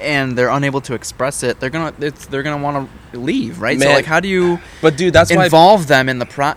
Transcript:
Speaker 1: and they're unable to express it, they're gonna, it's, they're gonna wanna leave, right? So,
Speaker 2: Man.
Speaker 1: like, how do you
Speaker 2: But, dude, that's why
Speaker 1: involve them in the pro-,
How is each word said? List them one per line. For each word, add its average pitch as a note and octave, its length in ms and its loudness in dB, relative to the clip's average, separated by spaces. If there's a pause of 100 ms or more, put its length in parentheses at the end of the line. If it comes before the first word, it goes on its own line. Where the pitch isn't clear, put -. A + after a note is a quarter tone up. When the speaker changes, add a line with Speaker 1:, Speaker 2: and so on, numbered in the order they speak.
Speaker 1:
and C3+ 380 -2
they're B2 120 2
unable C#3 320 -2
to C3 120 -8
express - 480 -6
it, B2 160 -2
they're C3 120 -6
gonna, D#3+ 280 -6
it's, D3 280 -8
they're C3+ 180 -8
gonna D3 180 -6
wanna C#3+ 260 -6 (240)
leave, B2 480 -6
right? B2 200 -2
So, C#3 60 4
Speaker 2:
Man. C#3+ 100 4
Speaker 1:
like, C3+ 80 2
how D#3+ 160 0
do F#3+ 80 -6
you F3+ 320 0 (200)
Speaker 2:
But, D#3+ 160 2
dude, F3 160 0
that's E3 220 4
why F#3 120 4
Speaker 1:
involve E3 420 6
them C3 200 2
in B2+ 120 -4
the A#2+ 60 -6
pro-, C#3+ 300 -4